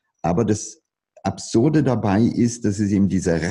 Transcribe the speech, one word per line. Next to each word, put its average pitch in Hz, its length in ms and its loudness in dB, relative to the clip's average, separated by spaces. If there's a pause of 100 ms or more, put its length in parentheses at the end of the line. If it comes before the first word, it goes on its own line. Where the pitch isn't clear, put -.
(220)
Aber 87 220 0
das - 380 -4 (400)
Absurde 139 600 0
dabei 110 400 0
ist, 117 420 0
dass 101 140 -2
es 104 120 0
eben 98 180 2
diese 85 320 0 (100)